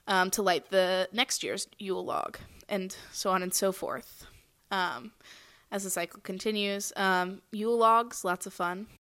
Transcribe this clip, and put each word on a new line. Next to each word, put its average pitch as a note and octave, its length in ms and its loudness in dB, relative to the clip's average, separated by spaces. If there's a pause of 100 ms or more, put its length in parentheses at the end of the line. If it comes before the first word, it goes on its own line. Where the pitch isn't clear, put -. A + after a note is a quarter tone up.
um, F#3 240 4
to G#3+ 120 0
light F3 280 2
the F#3 420 4
next A#3+ 300 0
year's F#3 260 -4 (100)
Yule F#3 260 -4
log, - 340 -4 (300)
and F#3+ 280 -4 (160)
so - 180 -2
on F#3 120 2
and F#3 100 -4
so G3 200 2
forth, - 540 -8 (440)
um, F3+ 420 -2 (580)
as G3 140 -4
the F#3 60 -6
cycle F3 320 -4
continues. G3+ 760 -2
Um, F#3 460 2 (100)
Yule A3+ 240 0
logs, A3+ 480 4
lots F#3 220 -2
of F#3+ 80 -12
fun. F3+ 320 -4 (180)